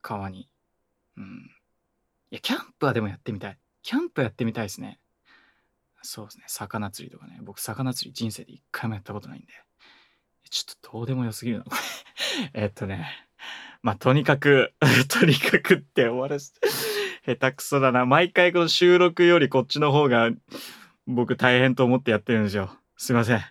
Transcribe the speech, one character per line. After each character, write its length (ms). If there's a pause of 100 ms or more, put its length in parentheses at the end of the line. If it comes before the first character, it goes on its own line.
川 280
に。 200 (640)
う 60
ん。 280 (800)
い 60
や、 60
キ 120
ャ 80
ン 160
プ 80
は 80
で 60
も 80
や 80
っ 40
て 120
み 80
た 120
い。 60 (240)
キ 140
ャ 20
ン 120
プ 120
や 60
っ 40
て 120
み 80
た 100
い 40
で 40
す 120
ね。 180 (1000)
そ 220
う 20
で 60
す 60
ね。 100
魚 440
釣 160
り 40
と 60
か 100
ね。 140
僕、 180
魚 340
釣 160
り 40
人 180
生 120
で 80
一 100 (100)
回 180
も 60
や 40
っ 40
た 100
こ 80
と 80
な 80
い 20
ん 60
で。 20 (1040)
ち 200
ょ 40
っ 80
と 100
ど 120
う 20
で 100
も 80
よ 80
す 140
ぎ 60
る 80
な、 40
こ 100
れ。 800
<laughs> 120
え 40
っ 40
と 160
ね。 220 (720)
ま 120
あ、 20
と 160
に 140
か 120
く、 420
<laughs> 280
と 180
に 80
か 260
く 160
っ 20
て 300
終 140
わ 60
ら 140
せ 120
て。 140 (580)
下 260
手 40
く 60
そ 180
だ 140
な。 120
毎 280
回 180
こ 80
の 80
収 300
録 260
よ 160
り 80
こ 140
っ 40
ち 140
の 140
方 160
が 200 (760)
僕 300
大 220
変 140
と 120
思 120
っ 60
て 80
や 60
っ 40
て 120
る 80
ん 20
で 60
す 80
よ。 200 (200)
す 160
い 20
ま 80
せ 120
ん。 160